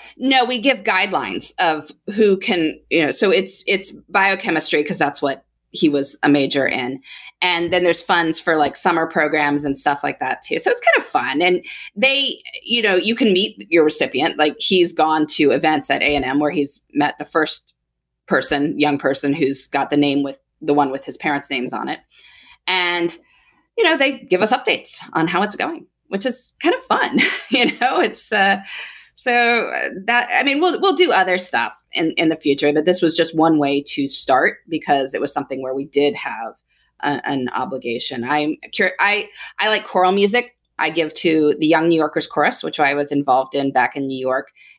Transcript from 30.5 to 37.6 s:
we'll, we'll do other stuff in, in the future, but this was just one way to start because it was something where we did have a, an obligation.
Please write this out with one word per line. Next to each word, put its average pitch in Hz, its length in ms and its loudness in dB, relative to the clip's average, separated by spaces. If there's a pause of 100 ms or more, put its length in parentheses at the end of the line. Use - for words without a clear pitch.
we'll, 349 180 2
we'll 370 160 2
do 349 160 4
other 180 260 2
stuff - 380 -2 (160)
in, 165 220 0
in 160 160 2
the 160 80 0
future, 147 360 2
but 151 120 0
this 180 160 2
was 160 140 2
just 165 200 0
one 160 240 4
way 143 280 0
to 139 200 -4
start 135 520 0 (100)
because 147 440 -2
it - 80 -4
was 139 120 -4
something 139 280 -6
where 131 140 -6
we 139 100 -6
did 143 300 0
have 117 400 -10 (460)
a, 139 240 -4
an 131 240 -4
obligation. 123 720 -6